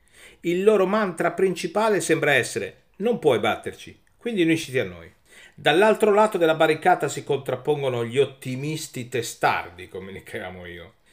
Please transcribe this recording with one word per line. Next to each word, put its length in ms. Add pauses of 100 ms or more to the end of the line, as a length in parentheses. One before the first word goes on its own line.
(400)
Il 220
loro 240
mantra 460
principale 680
sembra 320
essere: 520 (140)
"Non 200
puoi 220
batterci, 680 (100)
quindi 260
unisciti 360
a 60
noi". 280 (400)
Dall'altro 640
lato 240
della 160
barricata 540
si 160
contrappongono 800
gli 160
ottimisti 880
testardi, 800
come 240
li 100
chiamo 440
io. 280 (180)